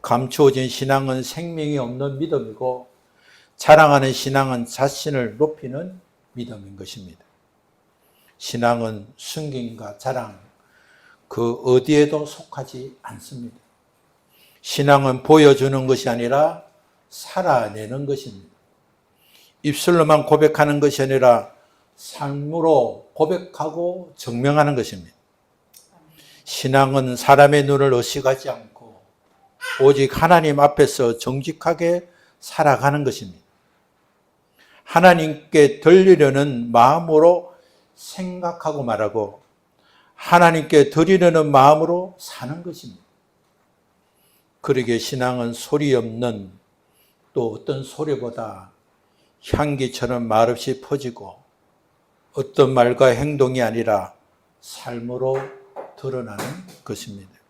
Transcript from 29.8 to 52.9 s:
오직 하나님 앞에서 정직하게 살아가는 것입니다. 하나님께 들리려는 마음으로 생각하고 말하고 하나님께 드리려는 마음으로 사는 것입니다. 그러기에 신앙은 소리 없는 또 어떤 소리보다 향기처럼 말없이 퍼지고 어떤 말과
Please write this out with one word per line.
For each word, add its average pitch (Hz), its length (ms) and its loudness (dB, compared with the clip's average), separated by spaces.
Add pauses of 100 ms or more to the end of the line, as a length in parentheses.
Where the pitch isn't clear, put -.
오직 135 380 2
하나님 160 400 2
앞에서 135 580 2
정직하게 165 880 -4 (320)
살아가는 143 640 0
것입니다. 98 380 -8 (1400)
하나님께 156 960 4
들리려는 143 920 4
마음으로 160 840 4 (400)
생각하고 175 880 -10
말하고 107 600 -6 (720)
하나님께 160 760 4
드리려는 165 600 2
마음으로 160 680 4
사는 151 440 -14
것입니다. 156 400 -18 (1600)
그러기에 120 380 -2
신앙은 123 540 -6
소리 143 420 -4
없는 113 580 -6 (800)
또 117 200 -4
어떤 131 300 -10
소리보다 120 880 -10 (720)
향기처럼 127 840 -4
말없이 117 540 0
퍼지고 123 640 -10 (880)
어떤 135 400 0
말과 123 320 4